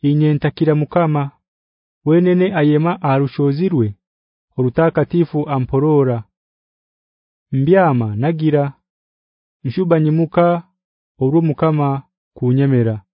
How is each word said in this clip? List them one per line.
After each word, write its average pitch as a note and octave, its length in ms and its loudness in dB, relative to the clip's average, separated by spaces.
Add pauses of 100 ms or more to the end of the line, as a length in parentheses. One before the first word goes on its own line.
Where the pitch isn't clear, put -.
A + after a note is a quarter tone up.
Inyentakira D3+ 720 0
Mukama, D3+ 560 -2 (720)
wenene F3+ 500 2
ayema D#3 460 0
arushozirwe, C#3 920 0 (640)
orutakatifu D3+ 920 -2
amporora. C3+ 760 0 (1300)
Mbyama C3+ 640 2
nagira, D3 580 -2 (920)
nshuba E3+ 360 0
nyimuka, E3+ 680 0 (520)
orwo C#3 220 0
Mukama D3 640 -2 (300)
kunyemera. B2 800 0